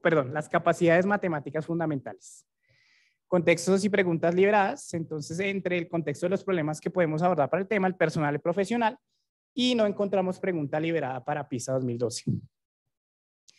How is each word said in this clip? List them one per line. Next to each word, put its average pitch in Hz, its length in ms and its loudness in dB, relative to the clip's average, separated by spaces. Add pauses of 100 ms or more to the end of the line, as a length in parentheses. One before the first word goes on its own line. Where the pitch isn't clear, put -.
perdón, 147 300 2
las 151 160 -6
capacidades 170 580 2
matemáticas 160 600 -2
fundamentales. 156 800 -6 (800)
Contextos 170 580 2
y 214 40 2
preguntas 175 460 2
liberadas. 202 600 2
Entonces, 160 460 -8
entre 196 380 -2
el 170 100 -4
contexto 156 380 -4
de 175 40 0
los 196 140 -2
problemas 156 360 -2
que 185 100 -6
podemos 160 320 0
abordar 160 280 2
para 175 120 0
el 190 60 -6
tema, 190 200 2
el 180 80 -2
personal 156 400 0
y - 20 -4
profesional, 214 600 -2 (560)
y 247 200 2
no 220 100 4
encontramos 196 560 0
pregunta 156 400 -2
liberada 143 420 -2
para 147 240 -4
pisa 131 280 -4
dos 131 100 0
mil 120 140 -2
doce. 117 260 -4 (1300)